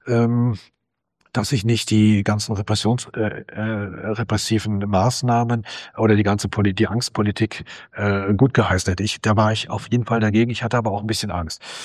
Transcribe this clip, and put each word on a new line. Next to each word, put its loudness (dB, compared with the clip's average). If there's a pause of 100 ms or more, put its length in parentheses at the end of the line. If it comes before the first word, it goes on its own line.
ähm, 2 (800)
dass 0
ich 0
nicht 0
die 6
ganzen -2
Repressions-, 0
äh, -4
äh, -8 (500)
repressiven -2
Maßnahmen 0 (320)
oder 6
die 4
ganze 0
Poli-, 0
die 2
Angstpolitik, -2 (280)
äh, 0
gut 4
geheißen 0
hätte. -2
Ich, -4
da 2
war 4
ich -6
auf -8
jeden 0
Fall 0
dagegen. 2
Ich -6
hatte -2
aber 0
auch -4
ein -8
bisschen -4
Angst. -8 (220)